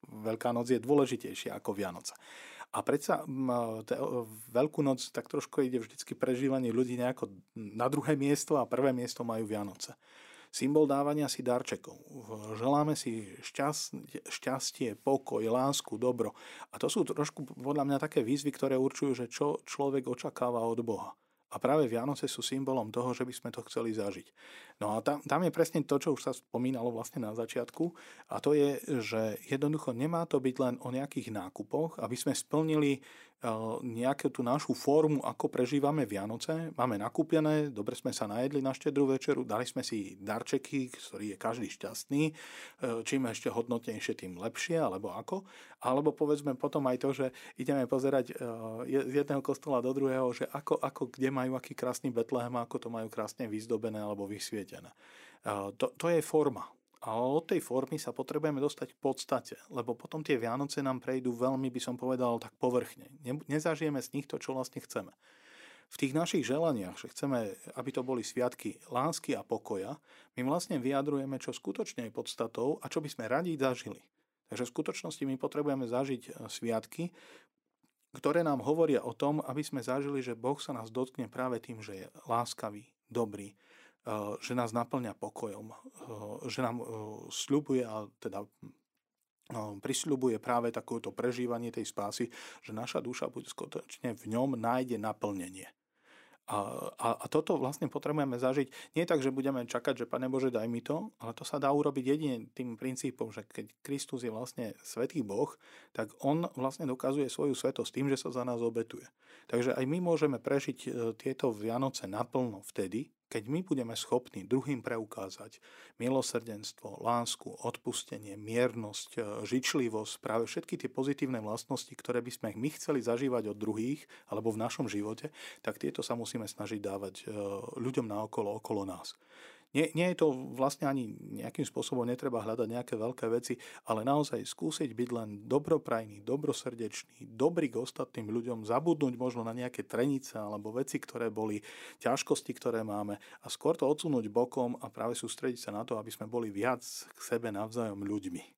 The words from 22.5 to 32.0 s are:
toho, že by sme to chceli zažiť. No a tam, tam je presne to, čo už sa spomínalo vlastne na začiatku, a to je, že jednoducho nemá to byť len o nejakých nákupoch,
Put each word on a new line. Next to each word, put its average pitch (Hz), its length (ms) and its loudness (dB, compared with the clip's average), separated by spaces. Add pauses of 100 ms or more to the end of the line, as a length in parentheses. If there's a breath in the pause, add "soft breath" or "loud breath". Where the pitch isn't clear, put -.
toho, 123 240 0
že 123 80 -2
by 127 80 -4
sme 120 240 -8
to 120 160 -10
chceli 117 240 0
zažiť. 101 320 -2 (560 loud breath)
No 104 160 2
a 113 80 0
tam, 143 160 2
tam 151 240 4
je 160 80 2
presne 160 320 4
to, 139 160 4
čo 143 160 2
už - 80 -4
sa 139 80 0
spomínalo 123 560 0
vlastne 117 320 -6
na 107 80 -2
začiatku, 120 640 -2 (400 loud breath)
a 104 80 -2
to 147 160 8
je, 143 240 6 (160)
že 110 480 0
jednoducho 147 480 2
nemá 165 320 2
to 135 160 4
byť 127 160 2
len 127 240 4
o 127 80 -4
nejakých 131 400 -4
nákupoch, 107 720 -4